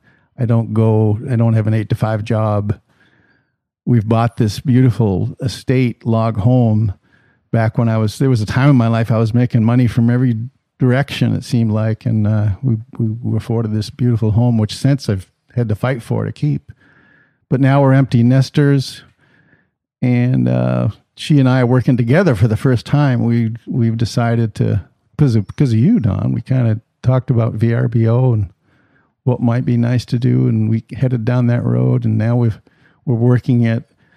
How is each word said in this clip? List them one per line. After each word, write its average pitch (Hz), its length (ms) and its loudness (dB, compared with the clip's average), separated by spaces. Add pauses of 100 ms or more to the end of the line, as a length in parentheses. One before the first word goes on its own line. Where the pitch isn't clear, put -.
(380)
I 120 80 -2
don't 113 280 0
go, 110 460 2 (100)
I 120 60 -2
don't 113 180 2
have 107 140 0
an 110 80 0
eight-to-five 110 480 -2
job. 107 560 -2 (1040)
We've 113 240 0
bought 117 280 0
this 110 220 -2
beautiful 120 840 0
estate 127 680 -4
log 113 300 0
home 107 560 2 (580)
back 113 260 0
when 117 100 0
I 113 120 0
was, 107 180 -4
there 135 140 0
was 113 100 0
a 104 60 -4
time 131 240 2
in 139 60 4
my 117 100 2
life 113 240 0
I 113 80 2
was 110 140 0
making 120 300 0
money 123 220 2
from 117 240 0
every 123 260 0 (440)
direction, 123 560 0
it 95 80 -6
seemed 113 280 -2
like, 110 340 -4
and, 110 220 0
uh, 107 220 0 (140)
we, 117 140 -2 (200)
we 113 120 -2 (120)
were 113 160 -4
afforded 113 360 -4
this 107 180 -4
beautiful 117 400 0
home, 120 260 2
which 107 180 -2
since 135 320 -2
I've 98 240 -4 (220)
had 117 160 -4
to 104 60 -2
fight 123 260 -4
for 107 240 -4
to 107 60 -6
keep. 143 400 -6 (760)
But 135 140 -2
now 139 200 4
we're 135 120 4
empty 127 300 4
nesters, 135 800 2 (960)
and, 123 460 0
uh, 62 420 0 (260)
she 147 240 0
and 131 80 4
I 127 140 2
are 123 40 4
working 127 300 2
together 131 400 2
for 101 120 2
the 110 100 0
first 127 280 0
time. 135 380 0
We, 117 300 0 (120)
we've 117 320 -2
decided 117 580 -2
to, 107 300 -2 (320)
'cause 131 180 2
of, 104 200 -2
'cause 135 160 0
of 110 80 2
you, 190 200 2
Don, 104 340 -2
we 117 80 -4
kinda 117 400 -2 (200)
talked 127 280 0
about 113 240 0
V 113 200 0
R 123 140 0
B 113 200 0
O 120 260 2
and 104 160 -2 (760)
what - 180 -2
might 120 240 0
be 120 120 0
nice 120 280 -2
to 123 140 -4
do, 127 280 0
and 110 220 -2
we 113 140 -2 (120)
headed 123 280 -2
down 123 240 0
that 120 160 0
road, 123 420 0
and 110 120 0
now 113 180 0
we've, 117 240 0 (460)
we're 120 100 -2
working 120 500 2
at, 113 180 -2 (340)